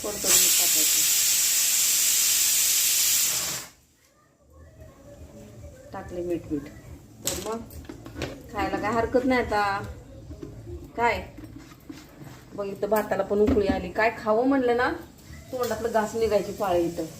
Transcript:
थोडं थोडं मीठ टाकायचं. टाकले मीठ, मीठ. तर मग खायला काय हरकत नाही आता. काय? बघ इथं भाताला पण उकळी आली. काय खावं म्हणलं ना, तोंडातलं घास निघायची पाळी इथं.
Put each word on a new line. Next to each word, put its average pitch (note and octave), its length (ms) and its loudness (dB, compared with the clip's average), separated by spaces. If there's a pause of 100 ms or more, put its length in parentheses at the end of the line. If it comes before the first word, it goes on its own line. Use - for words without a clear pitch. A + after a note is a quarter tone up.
थोडं G3+ 140 -4
थोडं - 160 2
मीठ - 260 6
टाकायचं. - 640 2 (4000)
टाकले F#3 280 -8
मीठ, F3 200 -2 (100)
मीठ. D3 100 -2 (680)
तर F#3+ 220 -4
मग A#3 120 -4 (920)
खायला G3 240 -2
काय G#3 140 -2
हरकत A#3 340 2
नाही B3+ 160 4
आता. G#3 420 0 (1120)
काय? A3+ 320 0 (1200)
बघ G3+ 120 -6
इथं G3 240 -4
भाताला G#3 340 2
पण G#3 140 0
उकळी G#3 300 6
आली. F#3 240 0
काय A3 200 2 (120)
खावं A3+ 240 4
म्हणलं B3 300 4
ना, C4+ 160 2 (580)
तोंडातलं A3+ 400 -2
घास G#3+ 240 2
निघायची G#3 360 2
पाळी F3+ 340 2
इथं. D#3+ 200 -2 (140)